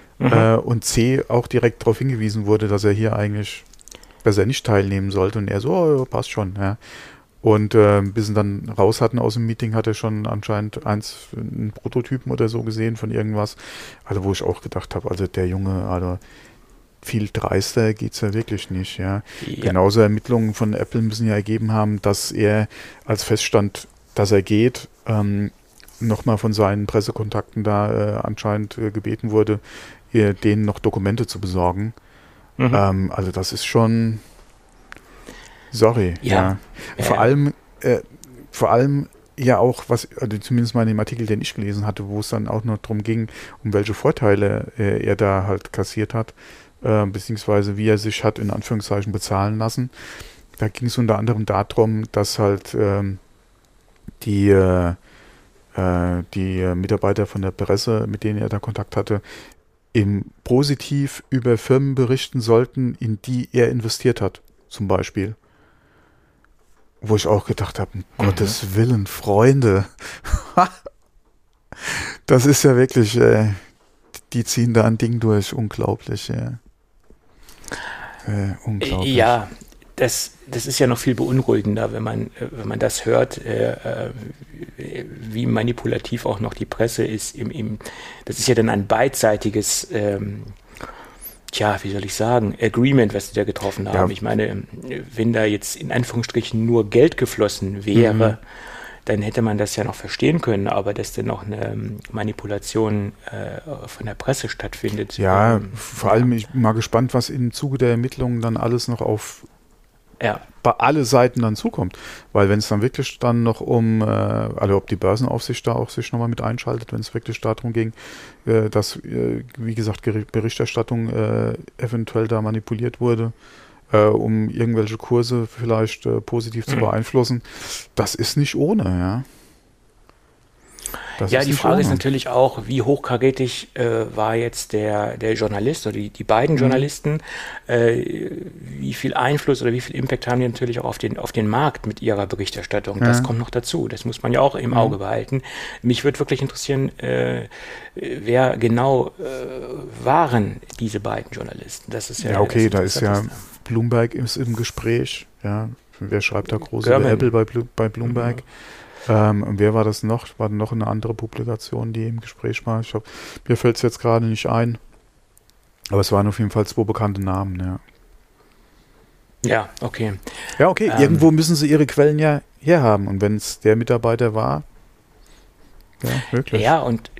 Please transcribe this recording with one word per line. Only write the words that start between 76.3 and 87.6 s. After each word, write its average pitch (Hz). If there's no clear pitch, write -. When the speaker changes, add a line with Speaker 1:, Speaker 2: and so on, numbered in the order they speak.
Speaker 2:
Äh, 101
unglaublich. 101
Speaker 1:
Ja, 117
das, -
das 123
ist 135
ja 135
noch 123
viel 127
beunruhigender, 110
wenn 113
man, 110
äh, -
wenn 110
man 110
das -
hört, 120
äh, 113
äh, 117
wie -
manipulativ 117
auch 117
noch 107
die 117
Presse 113
ist. 110
Im, -
im, 107